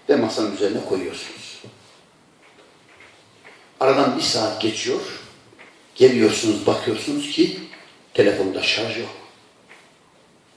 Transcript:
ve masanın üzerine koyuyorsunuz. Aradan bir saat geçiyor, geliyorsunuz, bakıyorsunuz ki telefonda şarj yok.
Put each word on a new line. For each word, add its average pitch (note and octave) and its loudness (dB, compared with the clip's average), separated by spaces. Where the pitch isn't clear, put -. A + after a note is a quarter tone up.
ve C#3 6
masanın A2 -2
üzerine G2 -2
koyuyorsunuz. - -8
Aradan C3+ 2
bir - -2
saat - -2
geçiyor, - -2
geliyorsunuz, A2 4
bakıyorsunuz - -2
ki F#3 0
telefonda G2 2
şarj A2+ -2
yok. - -8